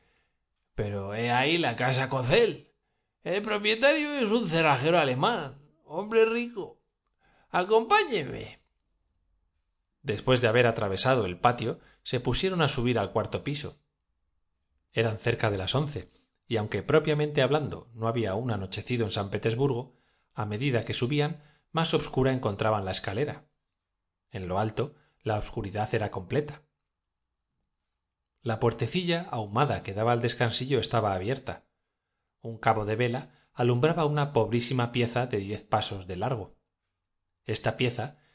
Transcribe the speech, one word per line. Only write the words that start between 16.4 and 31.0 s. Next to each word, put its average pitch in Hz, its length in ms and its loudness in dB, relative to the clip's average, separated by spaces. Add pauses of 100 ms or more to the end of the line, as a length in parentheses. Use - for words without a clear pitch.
y 113 100 -2
aunque 104 260 -2
propiamente 151 580 2
hablando 135 540 0
no 113 120 -4
había 113 240 0
aún 117 200 -2
anochecido 104 540 -4
en 98 60 -4
San 101 200 -4
Petersburgo, 120 640 -2 (400)
a 107 100 -4
medida 113 400 0
que - 80 -4
subían, 147 480 0 (300)
más 160 240 0
obscura 131 380 2
encontraban 107 520 0
la 92 60 -2
escalera. - 560 -4 (840)
En 95 180 -8
lo 92 120 0
alto, 110 340 -2 (300)
la 107 160 -2
oscuridad 107 560 -4
era 107 160 0
completa. 131 500 -4 (1800)
La 113 160 -2
puertecilla 170 720 0
ahumada 110 500 -2
que - 120 -10
daba 110 180 2
al 120 100 2
descansillo 123 580 0
estaba 107 360 0